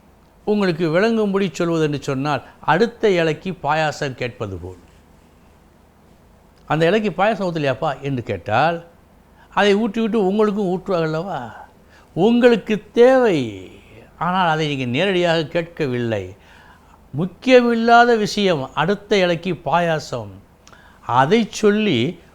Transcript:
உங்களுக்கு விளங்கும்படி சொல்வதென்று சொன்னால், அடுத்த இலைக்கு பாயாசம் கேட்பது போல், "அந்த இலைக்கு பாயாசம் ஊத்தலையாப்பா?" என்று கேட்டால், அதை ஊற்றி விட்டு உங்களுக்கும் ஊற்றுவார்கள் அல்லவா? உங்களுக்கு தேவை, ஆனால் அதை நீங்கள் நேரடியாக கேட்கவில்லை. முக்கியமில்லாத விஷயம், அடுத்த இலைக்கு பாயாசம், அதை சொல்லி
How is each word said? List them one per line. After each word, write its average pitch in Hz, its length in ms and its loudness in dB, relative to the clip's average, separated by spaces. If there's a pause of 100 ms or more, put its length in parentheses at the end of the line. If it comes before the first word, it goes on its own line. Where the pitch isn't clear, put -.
(440)
உங்களுக்கு 185 440 0
விளங்கும்படி 202 640 0
சொல்வதென்று 160 500 -2
சொன்னால், 139 420 -4 (180)
அடுத்த 202 500 2
இலைக்கு 165 400 0 (120)
பாயாசம் 147 520 -2
கேட்பது 117 420 -8
போல், 90 260 -16 (1800)
"அந்த 160 200 0
இலைக்கு 208 240 0
பாயாசம் 196 380 -2
ஊத்தலையாப்பா?" 143 520 -4
என்று 139 220 -4
கேட்டால், 123 640 -2 (680)
அதை 202 200 2
ஊற்றி 220 260 -2
விட்டு 220 260 0
உங்களுக்கும் 208 400 0
ஊற்றுவார்கள் 180 360 -2
அல்லவா? 160 380 -4 (760)
உங்களுக்கு 233 680 2 (100)
தேவை, 240 460 4 (800)
ஆனால் 180 300 0
அதை 156 200 0
நீங்கள் 131 200 -4
நேரடியாக 170 580 0
கேட்கவில்லை. 120 880 -4 (800)
முக்கியமில்லாத 233 1000 4
விஷயம், 190 580 -2
அடுத்த 202 420 -2
இலைக்கு 175 360 0 (120)
பாயாசம், 147 680 -2 (760)
அதை 139 340 4 (100)
சொல்லி 202 680 0 (160)